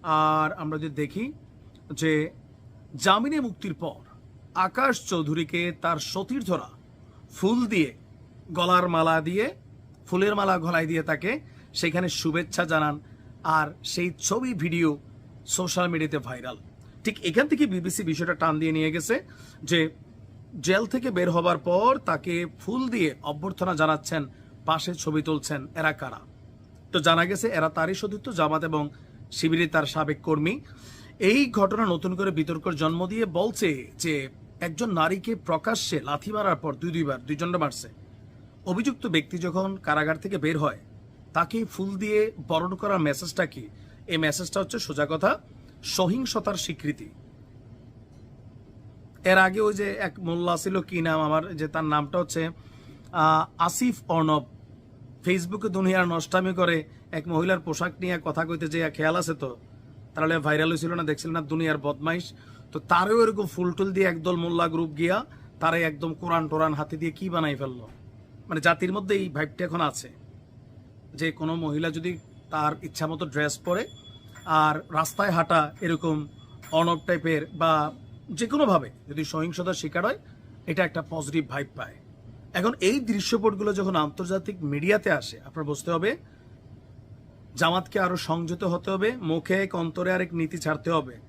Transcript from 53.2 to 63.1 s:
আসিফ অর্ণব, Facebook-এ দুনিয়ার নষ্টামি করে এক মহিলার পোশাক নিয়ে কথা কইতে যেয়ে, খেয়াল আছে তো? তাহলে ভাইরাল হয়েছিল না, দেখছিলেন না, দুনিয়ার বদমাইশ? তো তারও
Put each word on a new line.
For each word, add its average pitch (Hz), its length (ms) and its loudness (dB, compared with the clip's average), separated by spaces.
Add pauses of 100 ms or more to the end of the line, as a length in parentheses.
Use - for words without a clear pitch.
আসিফ 175 380 2 (120)
অর্ণব, 156 360 2 (800)
Facebook-এ 185 440 0
দুনিয়ার 185 400 2
নষ্টামি 185 460 0
করে 170 300 2 (280)
এক 156 160 -6
মহিলার 175 320 2
পোশাক 165 400 -4
নিয়ে 180 240 -2
কথা 160 200 -2
কইতে 160 240 -4
যেয়ে, 156 220 0
খেয়াল 160 260 2
আছে 160 180 -2
তো? 127 220 -8 (580)
তাহলে 160 240 2
ভাইরাল 151 300 2
হয়েছিল 165 260 -2
না, 170 80 -2
দেখছিলেন 156 320 -2
না, 165 60 0
দুনিয়ার 156 380 0
বদমাইশ? 147 540 -2 (400)
তো 160 60 -6
তারও 202 440 4